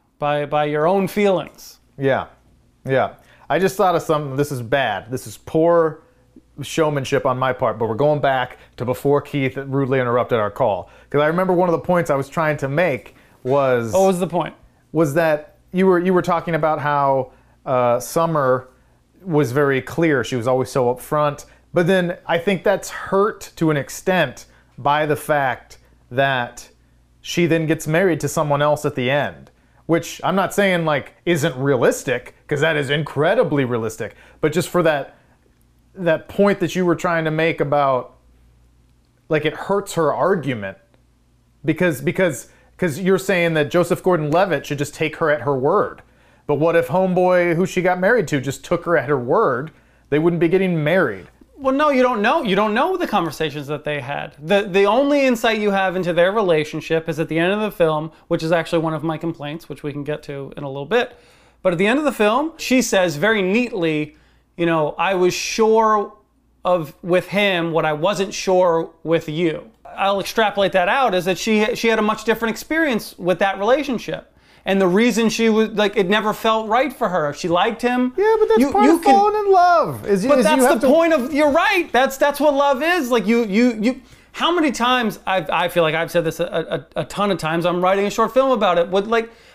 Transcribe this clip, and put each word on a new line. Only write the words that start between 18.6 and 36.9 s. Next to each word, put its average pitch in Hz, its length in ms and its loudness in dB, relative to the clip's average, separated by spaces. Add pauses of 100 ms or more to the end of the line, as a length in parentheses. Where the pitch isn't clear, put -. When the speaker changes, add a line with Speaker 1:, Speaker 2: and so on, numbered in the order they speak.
Speaker 2:
was 147 280 0
very 139 280 2
clear. 156 420 0
She 127 140 -6
was 113 100 -4
always 127 240 0
so 123 240 0
upfront. 147 520 -4 (260)
But 170 140 0
then 180 400 0
I 165 100 0
think 185 260 -2
that's - 280 -2
hurt - 680 -4
to 160 140 0
an 151 80 0
extent 151 680 -4 (320)
by 147 300 0
the 147 100 0
fact 139 600 -2 (320)
that 127 580 -2 (540)
she 175 240 0
then 160 200 0
gets 156 200 -2
married 165 340 0
to 143 80 -4
someone 147 320 -2
else 147 240 0
at 131 120 -4
the 127 140 0
end, 98 400 -4 (360)
which - 380 -2
I'm 170 120 0
not 185 160 0
saying, 185 320 0
like, 147 300 -2 (100)
isn't 160 320 0
realistic, 131 800 0 (140)
'cause 143 120 -2
that 156 160 0
is 139 140 -4
incredibly 151 760 0
realistic, 113 500 -6 (280)
but 151 100 0
just 170 160 -2
for 180 140 2
that, 151 320 0 (800)
that 165 340 -2
point 202 320 0
that 165 140 -2
you 180 120 0
were 170 100 2